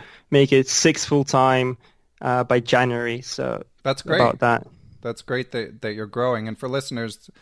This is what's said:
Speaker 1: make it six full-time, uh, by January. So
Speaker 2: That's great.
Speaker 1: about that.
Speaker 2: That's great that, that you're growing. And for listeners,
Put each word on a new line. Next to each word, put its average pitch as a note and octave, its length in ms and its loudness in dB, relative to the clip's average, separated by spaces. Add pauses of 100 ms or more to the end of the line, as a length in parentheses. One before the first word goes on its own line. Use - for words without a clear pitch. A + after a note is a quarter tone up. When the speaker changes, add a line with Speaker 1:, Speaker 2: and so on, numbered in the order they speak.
(300)
Speaker 1:
make C#3 240 4
it C3+ 160 6
six - 340 2
full-time, C3 720 2 (460)
uh, B2+ 220 0
by B2 160 2
January. A#2+ 640 0
So - 420 -6 (180)
Speaker 2:
That's C3+ 220 -4
great. D#3 180 0
Speaker 1:
about B2 200 2
that. A#2+ 260 2 (340)
Speaker 2:
That's A#2 220 -10
great B2+ 300 -6
that, A2+ 280 -10
that A2 120 -6
you're G#2+ 120 -10
growing. A#2 420 -4
And G#2+ 80 -8
for C3 140 -10
listeners, B2 640 -8 (100)